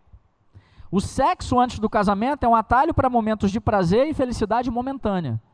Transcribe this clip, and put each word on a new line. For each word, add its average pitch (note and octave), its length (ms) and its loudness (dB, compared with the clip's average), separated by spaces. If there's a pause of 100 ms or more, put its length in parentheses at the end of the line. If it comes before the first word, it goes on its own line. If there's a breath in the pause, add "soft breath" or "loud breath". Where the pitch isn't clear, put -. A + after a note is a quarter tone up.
(920 soft breath)
O F3+ 80 0
sexo C4 580 0
antes B3 220 0
do G#3 100 -2
casamento G#3+ 540 0
é B3 60 2
um A#3 60 6
atalho A3+ 380 2
para C4 160 2
momentos G#3+ 400 0
de G#3 120 -4
prazer G#3 460 2
e D#4 60 -6
felicidade A#3+ 560 -2
momentânea, G#3+ 720 -4 (120)